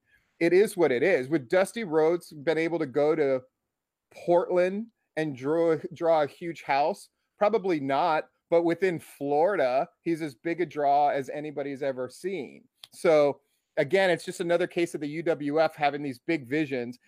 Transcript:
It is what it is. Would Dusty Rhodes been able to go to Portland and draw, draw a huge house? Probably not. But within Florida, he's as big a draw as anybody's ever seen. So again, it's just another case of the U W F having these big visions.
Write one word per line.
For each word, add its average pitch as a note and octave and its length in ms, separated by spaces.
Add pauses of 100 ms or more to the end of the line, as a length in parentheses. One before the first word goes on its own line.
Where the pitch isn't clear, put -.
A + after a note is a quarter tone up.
(380)
It E3 140
is G3 240
what E3 160
it D#3 100
is. D3 280
Would C#3+ 180
Dusty F#3+ 340
Rhodes D#3+ 500
been D#3 260
able E3 200
to D#3 80
go C#3+ 300
to C3+ 240 (760)
Portland F3+ 720 (300)
and D#3 200
draw, D#3+ 420 (160)
draw E3 280
a C#3 60
huge E3+ 340
house? D3+ 460 (300)
Probably G3 420
not. D3 480 (220)
But E3+ 120
within E3+ 360
Florida, C#3+ 880 (120)
he's E3 220
as C#3+ 120
big E3+ 280
a E3+ 40
draw C#3+ 420
as C3+ 200
anybody's C#3+ 540
ever B2+ 260
seen. G#2+ 560 (300)
So D3 460 (360)
again, F3+ 320
it's E3 160
just F#3 160
another E3+ 260
case E3+ 280
of D3+ 80
the D3 60
U D#3+ 140
W D3 380
F D#3 160
having D3 260
these C3 160
big D3+ 300
visions. C3 600